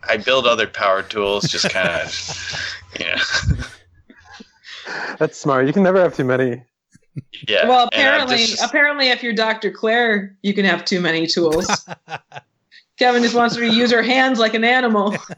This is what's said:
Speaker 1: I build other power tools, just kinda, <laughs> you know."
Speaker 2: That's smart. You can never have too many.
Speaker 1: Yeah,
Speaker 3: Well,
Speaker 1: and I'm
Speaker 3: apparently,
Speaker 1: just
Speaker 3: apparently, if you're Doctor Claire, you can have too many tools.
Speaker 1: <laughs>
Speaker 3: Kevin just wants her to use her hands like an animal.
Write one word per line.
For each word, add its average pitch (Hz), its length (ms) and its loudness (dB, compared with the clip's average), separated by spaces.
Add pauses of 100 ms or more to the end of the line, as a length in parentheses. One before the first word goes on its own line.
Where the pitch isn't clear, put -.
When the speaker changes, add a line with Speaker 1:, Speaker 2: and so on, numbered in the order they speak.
(140)
Speaker 1:
I 113 40 0
build 123 280 2
other 110 220 2
power 95 360 0
tools, 101 460 -2
just - 200 -4
kinda, 85 380 -2 (440)
<laughs> - 480 -10
you - 60 -4
know." - 580 -2 (1600)
Speaker 2:
That's 156 180 -2
smart. 135 300 0
You 147 60 -2
can 202 100 2
never 185 180 4
have 165 140 2
too 147 80 -2
many. 127 400 -2 (840)
Speaker 1:
Yeah, - 200 2
Speaker 3:
Well, 247 260 4
Speaker 1:
and 269 140 2
I'm 277 60 4 (100)
Speaker 3:
apparently, 247 220 0
Speaker 1:
just 220 180 -2
Speaker 3:
apparently, 285 460 2
if 247 140 0
you're 233 100 -2
Doctor 220 380 -2
Claire, 220 680 0
you 202 120 -2
can 202 120 0
have 175 200 0
too 180 160 -2
many 165 260 0
tools. 170 400 0 (760)
Speaker 1:
<laughs> - 560 -20
Speaker 3:
Kevin 247 260 2
just 233 120 0
wants 233 200 2
her 233 60 -4
to 226 120 0
use 233 180 2
her 233 120 2
hands 262 360 2
like 220 140 2
an 226 100 0
animal. 226 520 2 (220)